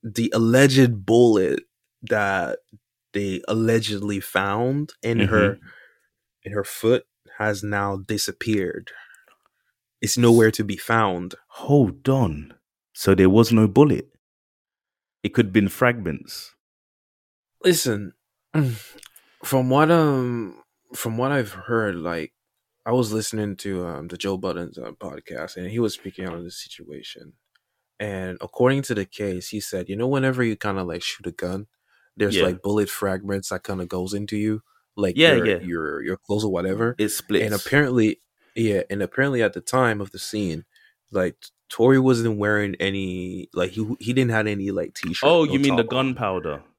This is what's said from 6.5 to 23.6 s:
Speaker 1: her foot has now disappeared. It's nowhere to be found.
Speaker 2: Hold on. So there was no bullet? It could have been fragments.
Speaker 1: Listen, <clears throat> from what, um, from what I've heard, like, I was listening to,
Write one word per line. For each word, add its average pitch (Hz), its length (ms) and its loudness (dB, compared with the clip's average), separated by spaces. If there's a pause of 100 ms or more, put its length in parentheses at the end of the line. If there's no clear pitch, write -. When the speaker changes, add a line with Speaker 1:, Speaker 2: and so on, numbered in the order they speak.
Speaker 1:
her 101 140 -4
foot - 400 0 (320)
has 104 260 -2
now 101 340 -2
disappeared. 101 920 -4 (1080)
It's 117 160 -2
nowhere 117 340 8
to 107 140 -4
be 98 120 -4
found. 95 580 -2 (120)
Speaker 2:
Hold - 600 0
on. 87 440 -2 (400)
So - 220 4
there 92 140 8
was 110 240 6
no 110 140 6
bullet? 120 420 4 (1120)
It 104 100 -2
could 107 140 4
have 92 60 -10
been 101 160 4
fragments. 117 840 -4 (1120)
Speaker 1:
Listen, 113 500 0 (400)
<clears throat> - 920 -4
from 127 260 0
what, 151 200 4
um, 127 720 0 (320)
from 113 240 -6
what 131 140 -2
I've 120 220 -2
heard, 104 420 -2
like, 85 380 -6 (520)
I 113 60 -2
was 120 200 2
listening 107 460 -4
to, 95 280 -6